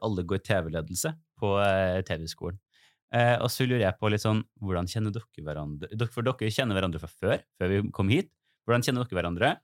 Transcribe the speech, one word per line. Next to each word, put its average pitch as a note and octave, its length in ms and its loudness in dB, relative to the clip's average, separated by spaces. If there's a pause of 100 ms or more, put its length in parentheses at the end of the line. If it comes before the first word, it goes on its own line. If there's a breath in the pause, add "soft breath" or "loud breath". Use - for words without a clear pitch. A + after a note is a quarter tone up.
alle G#2 220 0
går F#2+ 180 -2
T A2 120 0
V-ledelse E2+ 600 -4 (240)
på, G2+ 140 0 (100)
eh, F#2+ 400 2
T F2 140 -6
V-skolen. D#2+ 420 -8 (540 soft breath)
Eh, A#2+ 260 4
og A#2 120 0
så C3 180 0
lurer B2 160 2
jeg F#2 160 2
på G#2+ 100 2
litt G#2 120 2
sånn, G#2+ 200 2 (200)
hvordan F2+ 260 -2
kjenner G#2+ 240 -2
dere G#2+ 320 -12
hverandre? D2+ 500 -8
Dere, A2+ 140 -2
for A#2+ 140 -6
dere A2+ 280 -2
kjenner A2+ 240 0
hverandre F2+ 260 0
fra D#2+ 80 -10
før, - 340 -2 (180)
før F2+ 80 2
vi G2+ 220 0
kom F#2+ 180 0
hit. D#3 220 2 (360)
Hvordan A#2+ 160 4
kjenner B2 220 -2
dere F#2 160 -2
hverandre? F2 440 0